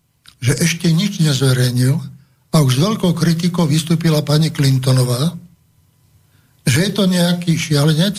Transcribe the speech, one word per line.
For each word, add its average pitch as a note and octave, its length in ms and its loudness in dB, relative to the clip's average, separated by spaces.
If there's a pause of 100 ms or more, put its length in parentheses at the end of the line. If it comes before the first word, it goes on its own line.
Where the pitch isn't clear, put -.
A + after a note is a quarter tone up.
(360)
že B2 240 -2
ešte E3 320 0
nič E3+ 320 0
nezverejnil B2+ 720 0 (560)
a E3+ 80 0
už B2+ 160 2
s C#3+ 80 0
veľkou F#3+ 320 0
kritikou F3 480 0
vystúpila D#3 560 0
pani D3 320 0
Clintonová, C3 800 0 (1400)
že B2+ 180 2
je G3+ 60 -4
to G3+ 160 0
nejaký F3 480 0
šialenec, D#3 640 0